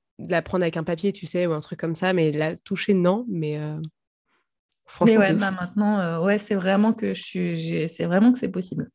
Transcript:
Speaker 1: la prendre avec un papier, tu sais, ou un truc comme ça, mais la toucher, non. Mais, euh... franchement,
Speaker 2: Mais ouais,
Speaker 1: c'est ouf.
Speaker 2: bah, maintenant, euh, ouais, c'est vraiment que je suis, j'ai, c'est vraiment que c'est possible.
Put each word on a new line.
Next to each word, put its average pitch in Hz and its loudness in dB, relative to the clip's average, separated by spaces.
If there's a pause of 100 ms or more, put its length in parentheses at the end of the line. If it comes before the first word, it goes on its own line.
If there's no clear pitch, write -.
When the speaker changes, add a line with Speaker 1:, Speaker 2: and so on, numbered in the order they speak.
(180)
Speaker 1:
la 170 -2
prendre 180 0
avec 165 -2
un 160 -4
papier, 175 -2
tu 180 -10
sais, 180 0
ou 165 0
un 151 -2
truc - -12
comme 165 -4
ça, 185 0
mais 160 4
la 156 -2
toucher, - -2
non. 185 2
Mais, 156 -4
euh... 151 -6 (1080)
franchement, - 4
Speaker 2:
Mais 220 6
ouais, 202 6
Speaker 1:
c'est 190 2
ouf. 208 0
Speaker 2:
bah, 196 0
maintenant, 202 -2
euh, 165 -2
ouais, 202 2
c'est 208 -4
vraiment 196 2
que 202 -2
je 185 -10
suis, 175 -4
j'ai, 165 -2
c'est 165 -6
vraiment 196 6
que 247 2
c'est - -4
possible. - -8